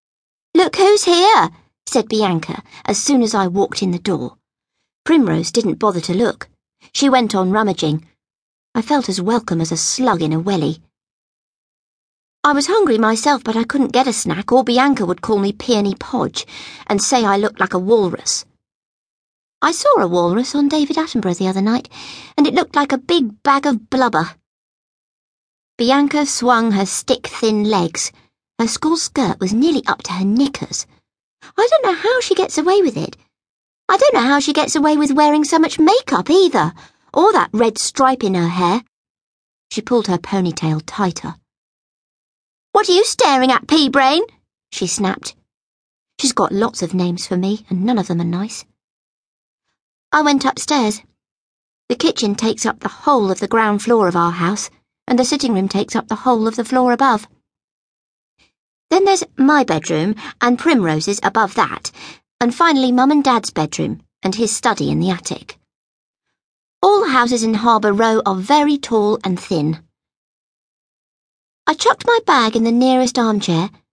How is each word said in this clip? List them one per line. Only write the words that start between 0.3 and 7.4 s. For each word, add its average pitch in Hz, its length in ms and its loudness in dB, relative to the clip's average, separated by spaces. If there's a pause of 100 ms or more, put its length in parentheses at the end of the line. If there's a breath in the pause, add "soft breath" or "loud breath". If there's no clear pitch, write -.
"Look 339 220 2
who's 403 300 4
here," 349 460 4 (360 soft breath)
said 220 220 0
Bianca 190 520 -2 (220 loud breath)
as - 180 -2
soon 269 200 2
as 226 120 0
I 196 140 0
walked 190 340 -2
in 190 100 0
the 175 80 -4
door. 143 360 -6 (720)
Primrose 185 440 2
didn't 196 300 -2
bother 185 220 0
to 175 120 -4
look. - 360 -4 (420 soft breath)
She - 160 0
went 247 260 2
on 185 180 0